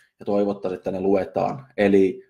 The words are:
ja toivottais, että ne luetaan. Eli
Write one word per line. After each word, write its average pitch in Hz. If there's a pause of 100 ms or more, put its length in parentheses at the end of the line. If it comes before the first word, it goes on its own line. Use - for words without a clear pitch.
(200)
ja -
toivottais, 101
että 92
ne 92
luetaan. 95 (100)
Eli 98